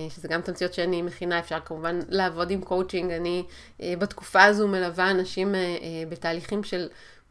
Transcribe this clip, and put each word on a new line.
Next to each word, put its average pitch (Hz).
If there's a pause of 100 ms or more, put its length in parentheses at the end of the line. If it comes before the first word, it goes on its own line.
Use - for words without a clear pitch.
(100)
שזה 160
גם 165
תמציות 175
שאני 175
מכינה, 175
אפשר 170
כמובן 165 (100)
לעבוד 175
עם 196
קואוצ'ינג. 185
אני, 175 (380)
אה, 175
בתקופה 190
הזו 208
מלווה 185
אנשים, 190
אה, 190
אה, 165
בתהליכים 170
של, 180 (420)